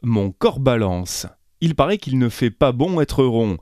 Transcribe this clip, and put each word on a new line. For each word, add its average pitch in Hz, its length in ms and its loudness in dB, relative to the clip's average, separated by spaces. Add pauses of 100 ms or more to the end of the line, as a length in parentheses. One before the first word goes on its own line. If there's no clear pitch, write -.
mon 107 260 0
corps 139 300 -2
balance. 101 640 0 (340)
Il 165 140 0
paraît 175 240 0
qu'il 131 180 -4
ne 123 120 2
fait 113 240 -2
pas 139 180 2
bon 160 300 0
être 139 240 2
rond. 113 380 0